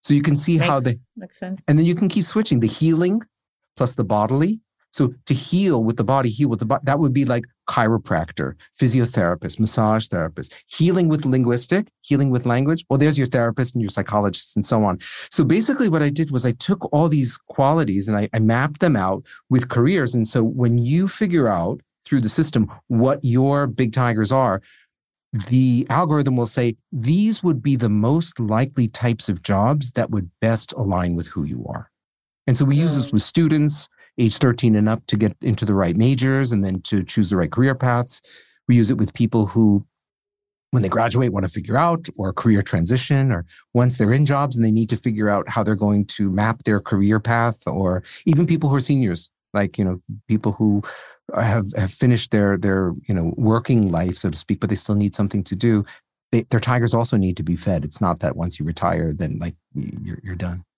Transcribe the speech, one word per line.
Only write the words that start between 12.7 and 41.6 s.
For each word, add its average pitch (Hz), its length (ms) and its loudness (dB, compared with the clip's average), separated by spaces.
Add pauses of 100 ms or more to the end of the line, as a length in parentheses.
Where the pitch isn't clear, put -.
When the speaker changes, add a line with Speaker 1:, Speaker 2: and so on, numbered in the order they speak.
Speaker 1:
Well, 139 80 2
there's 147 180 4
your 135 120 0
therapist 120 480 -2
and 117 80 -2
your 101 80 -4
psychologist 101 640 -2
and 104 100 -2
so 110 180 2
on. 92 140 0 (320)
So - 140 0
basically 220 460 2
what 160 120 2
I 147 80 2
did 147 220 -2
was 123 120 -2
I 123 100 0
took - 380 -4
all 151 160 4
these 143 300 0
qualities 135 680 0
and 107 100 0
I, 104 160 -2
I 110 60 -2
mapped 123 400 2
them 165 160 2
out 95 280 -2 (280)
with 127 180 0
careers. 127 460 0
And 113 120 0
so 117 160 0
when 120 360 0
you 151 280 0
figure 170 400 0
out 95 340 -2 (220)
through 135 180 0
the 110 80 0
system 120 420 0 (160)
what 123 340 2
your 139 460 2
big 117 260 -2
tigers 113 380 0
are, 123 280 2 (880)
the 127 420 4
algorithm 147 440 0
will 120 120 0
say, 120 280 -2 (160)
"These 175 520 0
would 156 180 0
be 139 140 0
the 117 140 0
most 117 500 0
likely 117 480 0
types 117 420 -4
of 90 140 -4
jobs 120 480 0
that - 180 -2
would 92 220 -4 (100)
best 113 320 -2
align 90 420 -2
with 85 120 -6
who - 160 -8
you 62 260 -8
are." - 220 -12 (560)
And 123 100 2
so 147 80 2
we 139 100 2
use 156 200 2
this 131 140 -2
Speaker 2:
Mm. - 40 -8
Speaker 1:
with 107 80 2
students, 151 640 0 (300)
age 117 200 2
thirteen 120 380 4
and 107 140 2
up, 113 160 -2
to - 100 -2
get 104 240 0
into 113 260 -2
the 104 100 2
right 90 200 2
majors 131 560 2
and 101 140 0
then 95 160 -4
to 101 220 -2
choose 92 260 -2
the 95 80 0
right 82 140 0
career 131 240 2
paths. 123 480 -2 (440)
We 120 80 6
use 113 140 4
it 127 80 0
with 107 160 -2
people 110 320 0
who, 104 400 2 (840)
when 127 100 2
they 98 80 -2
graduate, 113 420 0
want 95 140 -2
to 92 60 -4
figure 107 260 -4